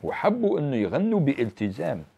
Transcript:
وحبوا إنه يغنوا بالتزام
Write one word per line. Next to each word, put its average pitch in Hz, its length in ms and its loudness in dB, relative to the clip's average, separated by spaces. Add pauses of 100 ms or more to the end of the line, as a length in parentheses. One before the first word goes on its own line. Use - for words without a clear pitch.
وحبوا 202 560 0
إنه 143 160 0
يغنوا 170 440 2
بالتزام 110 840 -2 (140)